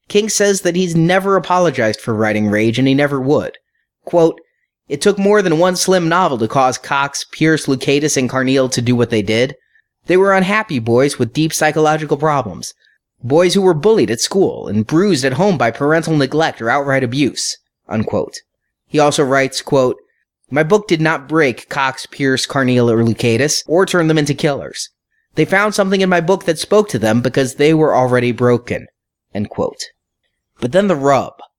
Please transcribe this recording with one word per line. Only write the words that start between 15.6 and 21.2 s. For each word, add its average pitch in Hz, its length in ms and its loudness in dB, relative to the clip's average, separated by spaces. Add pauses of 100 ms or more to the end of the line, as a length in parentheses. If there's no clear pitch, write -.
parental 156 440 0
neglect 147 460 0
or 113 80 -2
outright 135 340 0
abuse," 127 540 -2 (300)
unquote. 104 480 -4 (520)
He 147 120 -2
also 147 240 2
writes, 135 400 0
quote, 131 340 0 (540)
"My 143 100 0
book 208 260 0
did 160 140 0
not 156 260 -2